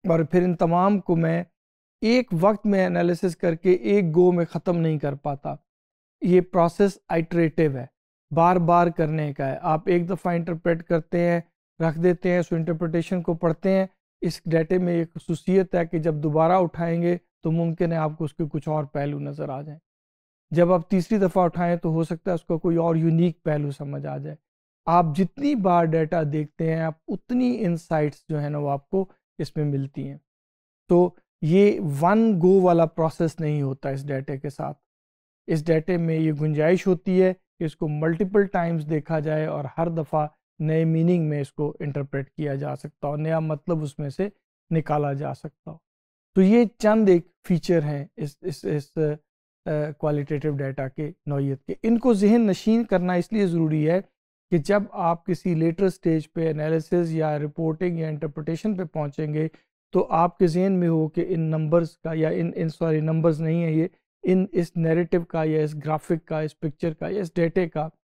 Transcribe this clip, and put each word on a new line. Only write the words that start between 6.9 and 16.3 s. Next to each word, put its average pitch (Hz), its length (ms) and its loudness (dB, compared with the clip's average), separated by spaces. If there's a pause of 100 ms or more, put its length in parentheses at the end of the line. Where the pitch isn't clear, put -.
आइटरेटिव 165 680 0
है, 127 120 -10 (440)
बार 175 260 4
बार 175 300 4
करने 151 440 -2
का 143 120 -6
है। 135 120 -4
आप 160 320 -2
एक 175 180 2
दफ़ा 180 260 -4
इंटरप्रेट 170 480 -2
करते 175 380 -2
हैं, 170 320 0 (300)
रख 160 160 0
देते 180 340 2
हैं, 175 80 2
उस 170 140 -2
इंटरप्रिटेशन 170 680 -2
को 170 120 -2
पढ़ते 165 360 -2
हैं। 190 200 2 (320)
इस 170 260 -4
डेटा 165 320 2
में 175 140 0
एक 165 200 -2
खसूसियत 180 600 -2
है 170 100 0
कि 165 140 -4
जब 151 220 -2
दोबारा 160 380 2